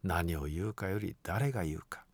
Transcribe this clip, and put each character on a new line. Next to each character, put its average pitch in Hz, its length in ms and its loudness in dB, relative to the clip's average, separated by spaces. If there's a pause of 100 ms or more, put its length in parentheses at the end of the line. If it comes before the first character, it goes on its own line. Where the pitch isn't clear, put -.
何 85 320 4
を 73 80 0
言 80 240 0
う 110 60 -2
か 98 140 -4
よ 98 120 0
り 104 240 -2
誰 131 280 2
が 107 120 0
言 78 140 -2
う - 20 -6
か。 - 340 -14